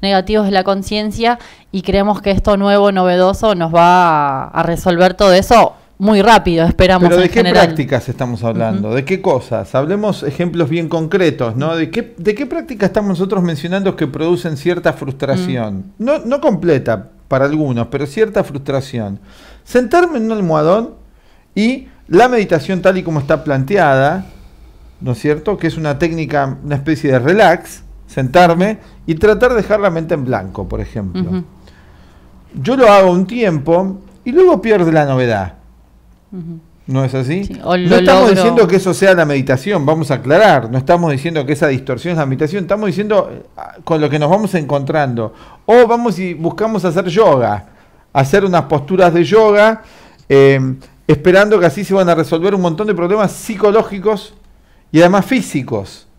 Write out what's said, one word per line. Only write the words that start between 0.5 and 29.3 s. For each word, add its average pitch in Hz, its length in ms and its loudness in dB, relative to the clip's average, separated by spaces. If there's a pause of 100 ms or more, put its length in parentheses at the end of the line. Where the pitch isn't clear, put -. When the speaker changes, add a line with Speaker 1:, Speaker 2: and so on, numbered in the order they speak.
Speaker 1:
la 185 100 2
conciencia, 214 760 -2 (340)
y 190 80 -6
creemos 196 400 0
que 202 100 -2
esto 202 240 0
nuevo, 202 380 2
novedoso, 185 600 0
nos 165 220 -2
va 165 680 2
a, - 20 -16
a - 160 -4
resolver 175 520 0
todo 196 180 4
eso 190 400 4 (240)
muy 202 240 2
rápido, 180 440 4
esperamos 180 440 2
Speaker 2:
¿Pero 175 80 4
de 185 80 4
Speaker 1:
en 170 60 0
Speaker 2:
qué 233 80 0
Speaker 1:
general. 180 260 4
Speaker 2:
prácticas 151 420 -4
estamos 123 380 -6
hablando? 110 420 -2
Speaker 1:
Ujú. 110 80 -4
Speaker 2:
¿De 139 80 -2
qué 185 180 -4
cosas? 123 540 -2
Hablemos 185 480 -2
ejemplos 165 460 -4
bien 165 180 -4
concretos, 160 720 -2
¿no? 156 180 -4
¿De 160 160 -4
qué, 233 260 -8
de 208 160 -2
qué 277 120 -6
práctica 254 400 -6
estamos 202 240 -2
nosotros 190 340 -2
mencionando 175 540 -4
que 160 100 -4
producen 170 480 -4
cierta 175 380 -2
frustración? 135 1040 -6
Speaker 1:
Mm. 214 80 -8
Speaker 2:
No, 285 140 0
no 277 200 -4
completa 139 680 -2 (180)
para 135 180 0
algunos, 139 420 -2
pero 139 180 -6
cierta 214 400 -2
frustración. 131 760 -8 (440)
Sentarme 311 560 0
en 220 60 -4
un 220 80 -4
almohadón 180 580 0 (640)
y 240 320 -2 (200)
la 220 220 4
meditación 185 540 -2
tal 190 160 2
y 180 40 -8
como 160 160 -4
está 143 240 -2
planteada, 147 840 0 (760)
¿no 127 120 -4
es 120 40 -6
cierto? 151 400 -2
Que - 80 -6
es 160 100 -2
una 151 220 -4
técnica, 147 680 -4
una 147 120 -6
especie 143 360 -2
de 131 60 2
relax, 170 680 2 (220)
sentarme 175 720 2 (300)
y 165 80 -2
tratar 208 360 2